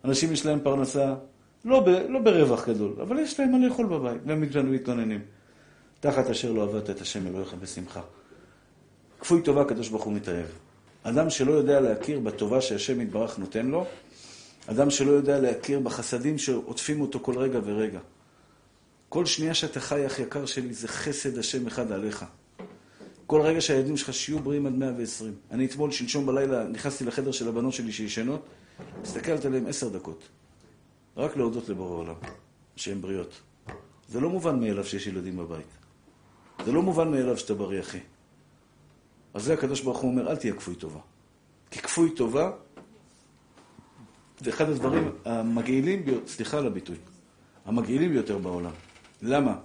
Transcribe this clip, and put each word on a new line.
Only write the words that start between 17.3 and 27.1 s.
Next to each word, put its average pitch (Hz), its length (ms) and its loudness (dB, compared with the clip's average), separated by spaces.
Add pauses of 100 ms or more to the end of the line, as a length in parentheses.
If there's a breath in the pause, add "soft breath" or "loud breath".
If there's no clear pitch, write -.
רגע 127 260 2
ורגע. 104 360 -2 (1080 soft breath)
כל 175 160 2
שנייה 160 280 0
שאתה 151 260 -2
חי, 143 260 0
אח 135 140 -4
יקר 135 260 -4
שלי, 123 280 -4
זה 113 140 -10
חסד 139 500 -4
השם 123 300 -2
אחד 113 240 -4
עליך. 101 340 -4 (1000 loud breath)
כל 151 140 6
רגע 160 200 4
שהילדים 139 360 2
שלך 135 160 -6
שיהיו 151 260 -4
בריאים 143 260 -2
עד 131 80 -2
מאה 131 240 0
ועשרים. 110 380 -6 (160)
אני 131 140 0
אתמול, 143 260 -2
שלשום 131 340 -2
בלילה, 131 420 2
נכנסתי 131 380 -4
לחדר 131 260 -2